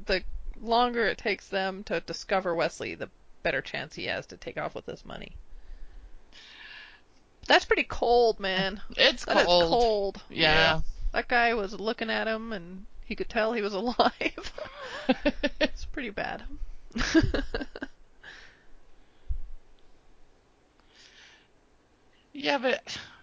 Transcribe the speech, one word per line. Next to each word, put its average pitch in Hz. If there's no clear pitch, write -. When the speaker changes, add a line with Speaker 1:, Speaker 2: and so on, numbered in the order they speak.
Speaker 1:
the 185
longer 233
it 180
takes -
them 190
to 170
discover 185
Wesley, 110
the -
better 143
chance 139
he -
has 90
to 185
take 165
off 151
with -
his -
money. -
That's 330
pretty 359
cold, 240
man. 190
Speaker 2:
It's -
Speaker 1:
That -
is -
Speaker 2:
cold. 175
Speaker 1:
cold. 214
Speaker 2:
Yeah. 156
Speaker 3:
Yeah. 160
Speaker 1:
That 233
guy 233
was 196
looking 220
at 214
him, 220
and 190
he 214
could 190
tell 220
he 240
was 202
<laughs> -
alive. 247
Speaker 2:
<laughs> 262
Speaker 1:
It's -
pretty 254
bad. -
<laughs> 220
Speaker 2:
Yeah, 285
but -